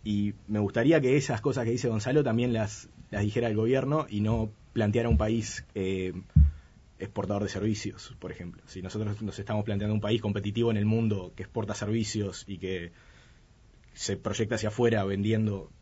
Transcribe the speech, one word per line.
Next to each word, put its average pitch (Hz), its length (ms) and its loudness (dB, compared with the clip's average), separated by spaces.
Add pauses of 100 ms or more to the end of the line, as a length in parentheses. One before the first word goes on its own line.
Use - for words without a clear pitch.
y 104 300 0 (140)
me 104 100 -2
gustaría 120 420 4
que 131 160 4
esas 135 240 0
cosas 127 240 -2
que 113 80 0
dice 120 160 -2
Gonzalo 127 360 2
también 120 280 2
las, 110 360 -4 (220)
las 104 120 -2
dijera 107 260 0
el 110 80 0
gobierno 131 520 2
y 104 120 -2
no 110 300 0 (220)
planteara 117 360 2
un 110 100 6
país, 107 460 -2 (100)
eh, 95 380 -2 (840)
exportador 101 440 -2
de 98 80 -2
servicios, 104 680 -4
por 90 120 -10
ejemplo. 87 340 -14
Si - 140 -14
nosotros 104 420 -4
nos 101 160 -6
estamos 107 260 -2
planteando 104 300 -2
un 107 60 2
país 104 220 2
competitivo 104 480 0
en 107 60 2
el 104 100 2
mundo 107 500 0
que - 60 -10
exporta 107 320 -6
servicios 104 760 -2
y 95 100 -8
que 90 340 -6 (1000)
se - 240 -4
proyecta 107 380 -2
hacia 107 160 -2
afuera 113 340 2
vendiendo 101 680 0 (120)